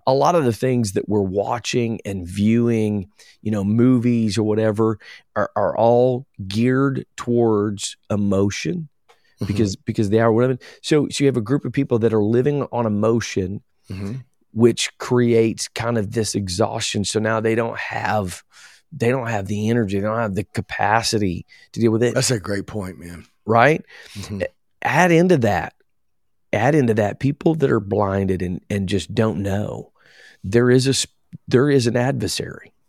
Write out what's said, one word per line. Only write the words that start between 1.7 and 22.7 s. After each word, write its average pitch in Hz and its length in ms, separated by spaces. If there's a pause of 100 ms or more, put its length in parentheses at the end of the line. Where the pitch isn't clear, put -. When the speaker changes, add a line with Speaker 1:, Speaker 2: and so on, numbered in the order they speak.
Speaker 1:
and 98 220
viewing, 107 800 (320)
you 107 100
know, 104 120
movies 117 760
or 107 60
whatever, 110 560 (360)
are, - 200
are 101 220
all 123 500 (200)
geared 127 580 (100)
towards 110 800 (140)
emotion 101 800 (500)
Speaker 2:
Mm-hmm. 98 140
Speaker 1:
because, 101 220
because 107 340
they 110 100
are 113 140
women. 123 240 (240)
So, 151 300
so - 120
you 139 40
have 127 100
a 117 40
group 131 220
of 123 80
people 131 280
that 110 120
are 107 120
living 127 480
on 117 160
emotion, 104 760 (260)
Speaker 2:
Mm-hmm. 98 260 (380)
Speaker 1:
which - 460
creates 117 720
kind 117 320
of 104 140
this 113 200
exhaustion. 107 720
So - 140
now 110 200
they 113 140
don't 117 240
have, 104 640 (500)
they 120 180
don't 123 180
have 101 180
the 104 240
energy, 104 300
they 104 80
don't 110 100
have 110 160
the 95 100
capacity 104 1040 (280)
to - 60
deal 113 120
with 110 100
it. 120 140
Speaker 2:
That's 127 160
a 113 80
great 98 260
point, 92 320